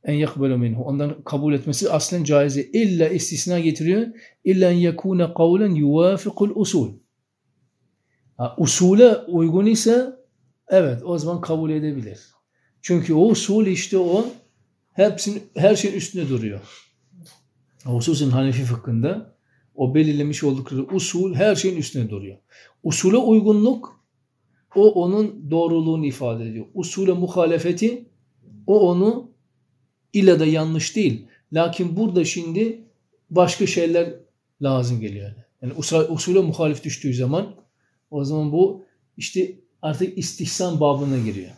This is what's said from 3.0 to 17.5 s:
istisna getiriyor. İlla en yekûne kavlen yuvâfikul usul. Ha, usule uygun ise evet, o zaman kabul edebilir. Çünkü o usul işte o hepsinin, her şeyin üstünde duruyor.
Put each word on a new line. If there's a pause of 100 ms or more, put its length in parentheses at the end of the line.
istisna
getiriyor. (360)
İlla
en
yekûne
kavlen
yuvâfikul
usul. (1500)
Ha,
usule
uygun
ise (580)
evet,
o
zaman
kabul
edebilir. (640)
Çünkü
o
usul
işte
o (680)
hepsinin, (120)
her
şeyin
üstünde
duruyor. (1300)